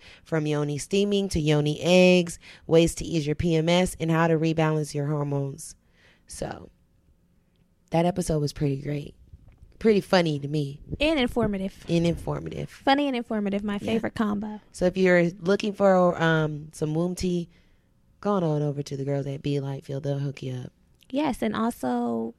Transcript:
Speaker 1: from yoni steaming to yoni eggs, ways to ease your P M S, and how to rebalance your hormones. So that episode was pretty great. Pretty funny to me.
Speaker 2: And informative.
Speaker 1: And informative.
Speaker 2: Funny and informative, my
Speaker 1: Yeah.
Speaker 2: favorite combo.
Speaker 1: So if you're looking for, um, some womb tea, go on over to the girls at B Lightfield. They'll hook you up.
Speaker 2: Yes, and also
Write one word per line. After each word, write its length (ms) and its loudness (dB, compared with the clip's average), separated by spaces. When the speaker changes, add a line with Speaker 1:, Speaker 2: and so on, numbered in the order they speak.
Speaker 1:
from 240 -2
yoni 320 -2
steaming 500 0
to 100 -2
yoni 440 2
eggs, 560 6
ways 300 4
to 100 -8
ease 220 -2
your 80 -2
P 200 0
M 140 2
S, 300 2
and 100 -2
how 160 4
to 140 2
rebalance 560 0
your 100 -2
hormones. 680 -4
So 460 -12
that 140 2
episode 340 -2
was 140 -2
pretty 280 -2
great. 320 -8
Pretty 220 4
funny 380 2
to 80 -8
me. 320 -4
Speaker 2:
And 200 0
informative. 680 -4
Speaker 1:
And 200 2
informative. 640 -6
Speaker 2:
Funny 380 0
and 80 -2
informative, 480 -4
my 120 -4
Speaker 1:
Yeah. 40 -6
Speaker 2:
favorite 220 -4
combo. 440 -4
Speaker 1:
So 140 -2
if 120 0
you're 320 4
looking 320 0
for, 480 4
um, 520 0
some 240 -4
womb 180 -2
tea, 340 -2
go 140 -2
on 100 2
over 180 -2
to 160 -8
the 80 -6
girls 220 -2
at 160 -8
B 160 0
Lightfield. 420 -8
They'll 160 -2
hook 240 -6
you 120 -8
up. 60 -14
Speaker 2:
Yes, 320 -2
and 120 -2
also 840 -4